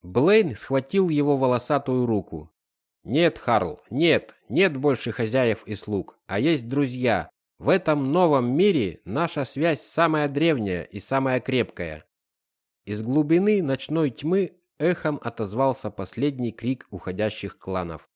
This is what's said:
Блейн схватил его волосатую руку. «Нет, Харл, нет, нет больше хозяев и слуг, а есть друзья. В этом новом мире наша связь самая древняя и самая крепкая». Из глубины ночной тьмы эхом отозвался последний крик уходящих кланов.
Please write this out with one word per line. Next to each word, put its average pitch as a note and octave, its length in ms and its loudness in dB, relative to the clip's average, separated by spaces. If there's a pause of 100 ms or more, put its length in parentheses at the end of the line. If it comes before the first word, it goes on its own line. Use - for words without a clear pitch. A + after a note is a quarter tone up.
Блейн C#3 520 2
схватил E3+ 540 0
его D3 260 2
волосатую B2+ 680 0
руку. F2+ 460 -4 (520)
«Нет, D3+ 360 0
Харл, G#2 500 0
нет, C#3+ 460 0 (140)
нет D#3+ 280 2
больше C3 340 0
хозяев A#2 540 0
и G#2+ 80 -6
слуг, G2 540 -6
а G2 120 -2
есть C3 300 0
друзья. B2+ 640 0 (260)
В - 120 -2
этом D3+ 420 2
новом C#3+ 440 4
мире D#3 480 2
наша C#3+ 420 -4
связь D3+ 360 -2
самая D#3 460 0
древняя C3 560 0
и - 160 -12
самая C3 400 0
крепкая». F2+ 680 -4 (800)
Из G#2 160 -6
глубины E3 640 2
ночной D3 480 -2
тьмы F3 400 -2 (260)
эхом D#3 460 -2
отозвался A#2 680 -2
последний B2 600 -4
крик B2 400 -6
уходящих F#2+ 680 -6
кланов. F2 580 -6